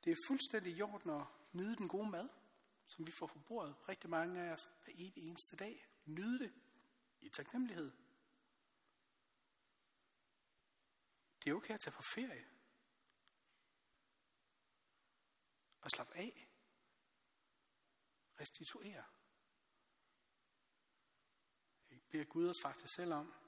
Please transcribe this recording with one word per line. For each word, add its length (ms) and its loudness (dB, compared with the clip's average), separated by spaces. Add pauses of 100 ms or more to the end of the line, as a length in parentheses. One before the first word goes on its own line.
Det 80 8
er 40 8 (100)
fuldstændig 500 4
i 60 2
orden 280 0
at 160 2 (260)
nyde 240 2
den 120 2
gode 220 2
mad, 180 0 (580)
som 200 -6
vi 120 -4
får 80 -2
på 120 -8
bordet, 500 -4
rigtig 220 -4
mange 320 4
af 100 0
os, 120 -2 (200)
hver 120 -14
evig 260 -8
eneste 340 -4
dag. 320 -6 (160)
Nyde 340 2
det 160 -2 (680)
i 80 -12
taknemmelighed. 640 0 (3500)
Det 60 6
er 40 8
okay 200 0
at 60 -2
tage 140 -2
på 80 -8 (120)
ferie. 340 -2 (3250)
Og 100 -2
slappe 240 0
af. 340 -6 (1900)
Restituere. 640 -6 (2750)
Jeg 100 -20 (100)
beder 140 2
Gud 240 6
os 140 2
faktisk 340 -2
selv 160 2
om. 220 0 (120)